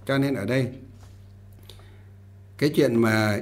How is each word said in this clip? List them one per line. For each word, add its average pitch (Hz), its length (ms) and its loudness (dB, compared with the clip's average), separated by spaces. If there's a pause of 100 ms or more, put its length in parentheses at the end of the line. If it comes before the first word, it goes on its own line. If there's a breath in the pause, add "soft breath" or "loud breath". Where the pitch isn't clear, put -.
Cho 135 120 0
nên 139 160 0
ở 101 100 -6
đây, 127 240 0 (1900 soft breath)
cái 151 180 0
chuyện 127 200 2
mà 110 460 2